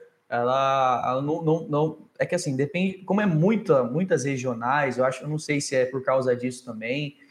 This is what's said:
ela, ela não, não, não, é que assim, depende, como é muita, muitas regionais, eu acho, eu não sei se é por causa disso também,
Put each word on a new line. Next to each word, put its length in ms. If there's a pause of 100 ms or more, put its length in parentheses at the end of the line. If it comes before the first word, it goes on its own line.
(300)
ela, 760
ela 200
não, 180
não, 260
não, 300 (220)
é 80
que 80
assim, 200
depende, 440
como 220
é 40
muita, 580
muitas 400
regionais, 760
eu 60
acho, 180
eu 40
não 120
sei 200
se 160
é 100
por 180
causa 320
disso 280
também, 540 (140)